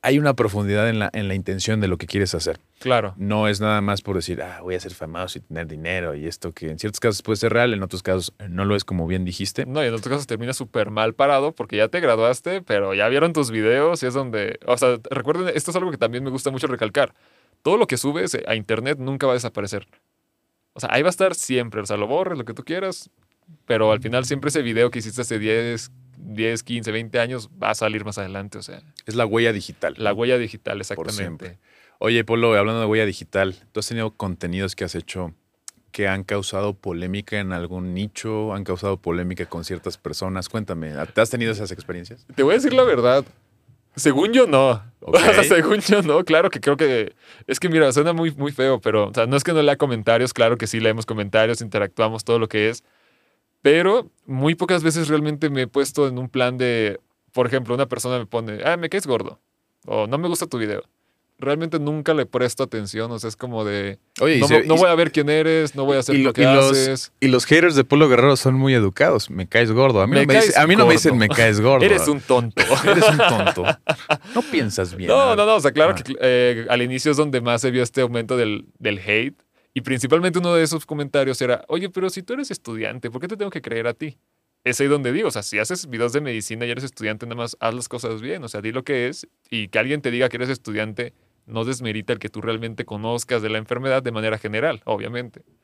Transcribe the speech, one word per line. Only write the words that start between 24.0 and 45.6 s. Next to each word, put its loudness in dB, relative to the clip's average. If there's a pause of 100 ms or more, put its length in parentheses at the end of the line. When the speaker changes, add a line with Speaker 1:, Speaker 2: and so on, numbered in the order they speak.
Speaker 2:
final -2
siempre -2
ese 0
video 2
que -8
hiciste -8
hace -4
diez, -2 (260)
diez, -4
quince, -8
veinte -4
años -4 (120)
va 0
a -2
salir -4
más -10
adelante, -10
o -16
sea. -18 (240)
Speaker 1:
Es -10
la 2
huella 2
digital. -6
Speaker 2:
La -2
huella 0
digital, -6
Speaker 1:
Por -10
Speaker 2:
exactamente. -10
Speaker 1:
siempre. -12 (420)
Oye, 2
Polo, 2
hablando 2
de 0
huella 2
digital, -2 (160)
¿tú -6
has -6
tenido -4
contenidos -6
que -8
has -8
hecho -10 (600)
que -2
han -4
causado -4
polémica -6
en -6
algún -8
nicho? -6
¿Han -8
causado -4
polémica -6
con -12
ciertas -10
personas? -8
Cuéntame, -8 (220)
¿te 2
has 4
tenido -2
esas -8
experiencias? -14 (100)
Speaker 2:
Te 2
voy 4
a 4
decir 0
la 6
verdad. 4 (720)
Según 2
yo, 8
no. 4
<laughs> -20 (140)
Speaker 1:
Ok. 4
Speaker 2:
O 10
sea, 6
según 4